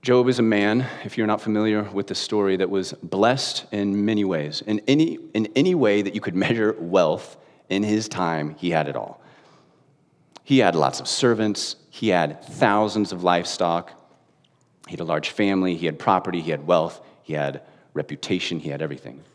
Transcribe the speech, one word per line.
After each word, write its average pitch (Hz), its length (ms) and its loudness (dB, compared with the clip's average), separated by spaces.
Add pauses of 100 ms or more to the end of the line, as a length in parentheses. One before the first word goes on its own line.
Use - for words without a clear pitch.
Job 123 260 4
is 123 120 0
a - 20 6
man, 110 420 2 (200)
if - 120 -10
you're 110 120 0
not 107 120 0
familiar 107 440 0
with 98 240 -6
the - 60 -4
story, 98 420 0
that 92 120 0
was 95 240 -2 (120)
blessed 110 680 0
in 101 340 0
many 104 200 2
ways. 78 420 -2
In 107 220 0
any, 156 300 2 (140)
in 107 220 0
any 175 220 4
way 104 260 4
that 98 120 -4
you 104 60 -4
could 92 140 -6
measure 107 440 0
wealth 85 580 2 (320)
in 98 160 0
his 107 240 0
time, 80 500 -4
he 87 120 -2
had 78 180 0
it 69 80 -6
all. - 240 -10 (1200)
He 135 160 4
had 92 160 4
lots 71 240 2
of - 80 -10
servants. 110 680 0 (120)
He - 200 -4
had 80 340 0
thousands 107 680 0
of 90 100 -8
livestock. 87 680 0 (960)
He - 40 -14
had - 80 -10
a 87 40 -6
large 80 260 -2
family. 95 460 0
He 85 100 -4
had 78 140 -4
property. 90 400 0
He 80 100 -6
had 73 160 -4
wealth. 85 340 2 (220)
He 78 120 -8
had 69 280 -4 (320)
reputation. 85 640 -4
He 76 120 -8
had 71 120 -6
everything. 69 400 -10 (120)